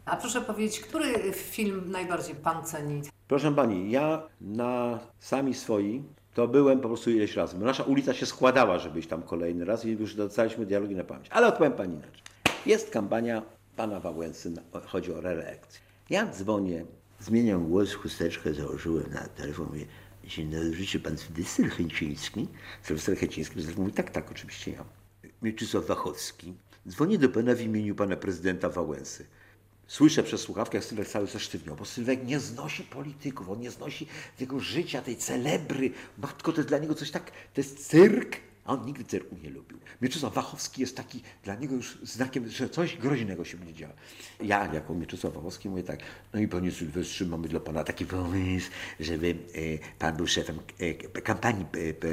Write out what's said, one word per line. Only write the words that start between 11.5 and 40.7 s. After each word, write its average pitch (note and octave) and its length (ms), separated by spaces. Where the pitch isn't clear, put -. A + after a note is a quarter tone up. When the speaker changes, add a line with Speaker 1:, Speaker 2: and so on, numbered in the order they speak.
Speaker 2:
pani F2+ 200
inaczej. - 280
Jest G#3+ 240
kampania A2+ 520
pana G#2+ 240
Wałęsy, E2 500
na, E2 120
chodzi F2 280
o E2 80
reelekcję. - 600
Ja A2+ 220
dzwonię, F#2+ 540
zmieniam G#2+ 500
głos, F#2+ 240
chusteczkę E2 600
założyłem D2 600
na C2+ 140
telefon, D2 380
mówię: D2 200
„Dzień D#2 280
dobry, E2 340
czy E2 140
pan D#2+ 180
Sylwester - 520
Chęciński?” D#2 800
Sylwester D#2+ 340
Chęciński - 420
mówi: F#2+ 160
„Tak, - 180
tak, - 200
oczywiście - 400
ja”. - 140
„Mieczysław A2 440
Wachowski, - 680
dzwonię F3 300
do C3+ 120
pana A#2+ 260
w A2+ 60
imieniu G#2+ 340
pana F#2+ 200
prezydenta F2+ 540
Wałęsy”. D2+ 560
Słyszę D3+ 360
przez - 180
słuchawkę, G#2 360
jak - 80
Sylwek G#2 220
cały G#2 200
zasztywniał, D#2+ 480
bo G2 100
Sylwek B2+ 400
nie C#3 140
znosi B2 440
polityków, C#3 640
on G#2 100
nie A#2+ 120
znosi C#3+ 360
tego C3 220
życia, C#3 420
tej A#2 140
celebry. C3+ 760
Matko, C#3 340
to C3 60
jest C3+ 120
dla D3 80
niego D3+ 180
coś D3 160
tak, - 200
to - 300
jest - 280
cyrk, F#3 480
a B2 80
on A#2 120
nigdy C3 180
cyrku - 400
nie D2+ 60
lubił. - 280
Mieczysław B2 320
Wachowski - 480